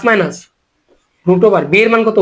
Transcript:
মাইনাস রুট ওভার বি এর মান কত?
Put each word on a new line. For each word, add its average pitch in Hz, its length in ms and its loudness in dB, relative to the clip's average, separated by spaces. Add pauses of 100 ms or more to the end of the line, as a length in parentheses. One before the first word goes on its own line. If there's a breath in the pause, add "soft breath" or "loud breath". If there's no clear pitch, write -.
মাইনাস 196 280 -2 (920)
রুট 180 220 2
ওভার 180 240 0
বি 190 120 2
এর 226 100 0
মান 226 140 0
কত? 220 140 -2